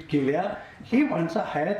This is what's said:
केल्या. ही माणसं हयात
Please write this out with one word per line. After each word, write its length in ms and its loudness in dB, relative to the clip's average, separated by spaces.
केल्या. 340 2
ही 200 4
माणसं 420 0
हयात 340 0